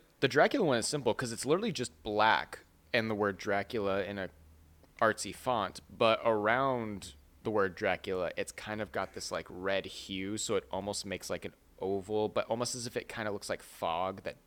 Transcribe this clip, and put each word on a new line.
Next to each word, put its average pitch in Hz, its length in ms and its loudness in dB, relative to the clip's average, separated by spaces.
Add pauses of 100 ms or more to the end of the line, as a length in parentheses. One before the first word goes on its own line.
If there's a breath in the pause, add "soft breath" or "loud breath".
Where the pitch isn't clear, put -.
(200)
the 139 80 2
Dracula 180 380 4
one 131 120 4
is 107 100 0
simple 120 260 2
'cause 117 180 -4
it's 117 140 -6
literally 151 260 2
just - 320 -6
black 104 560 4 (340)
and 113 160 2
the 110 60 0
word 101 220 2
Dracula 101 640 0
in 101 160 -6
a 90 80 -4 (760)
artsy 104 320 2
font, 110 460 -2 (100)
but 110 360 4
around 113 880 0 (300)
the 120 80 -2
word 95 220 2
Dracula, 92 600 0
it's 98 160 -4
kind 107 300 -8
of 98 100 -8
got 98 220 -4
this, - 180 -8
like, 87 180 -6
red 95 360 -2
hue, 95 520 -6
so 107 200 -2
it - 120 -2
almost 98 360 -4
makes, 92 240 -6
like, 90 160 -4
an 87 80 -12 (260)
oval, 98 480 0
but - 200 0
almost 120 280 -2
as 117 100 -8
if 120 120 -6
it - 100 -6
kinda 107 240 -6
looks - 180 -8
like 87 140 -4
fog 92 600 -4
that 73 120 -8 (120)